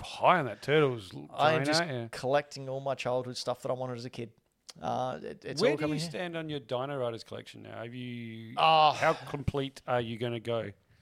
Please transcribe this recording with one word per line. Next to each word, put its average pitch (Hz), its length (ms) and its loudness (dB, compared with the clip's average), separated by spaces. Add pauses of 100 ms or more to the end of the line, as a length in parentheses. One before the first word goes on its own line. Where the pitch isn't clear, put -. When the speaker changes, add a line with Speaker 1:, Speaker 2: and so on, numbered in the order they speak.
Speaker 1:
high - 380 4
on 135 60 0
that 104 160 -8
Turtles 131 520 4
l- 139 200 -12
Speaker 2:
I 147 200 6
am 156 40 4
Speaker 1:
train, - 80 0
Speaker 2:
just 156 160 4
Speaker 1:
aren't 160 120 -2
you? 117 180 -6
Speaker 2:
collecting 139 580 -2
all 135 120 -4
my 139 140 -2
childhood 123 420 -2
stuff - 240 -4
that 135 80 -6
I 131 40 0
wanted 127 240 -4
as 117 80 -10
a 127 40 -10
kid. 117 220 -10 (500)
Uh, 123 420 -2
it, - 220 -12
it's 135 160 -4
Speaker 1:
Where 247 100 6
Speaker 2:
all - 60 0
Speaker 1:
do 151 40 -4
you 151 60 0
Speaker 2:
coming 151 120 -2
here. 165 100 -6
Speaker 1:
stand 175 280 -6
on 160 120 -6
your 147 100 -4
Dino 131 380 -4
Riders 117 260 -4
collection 110 400 -14
now? 107 200 -12
Have 120 120 -12
you, 117 600 -10
Speaker 2:
Oh. 156 340 8
Speaker 1:
how 143 220 4
complete 139 720 -4
are 123 140 2
you 117 160 -4
gonna 120 220 -2
go? 110 320 -2 (300)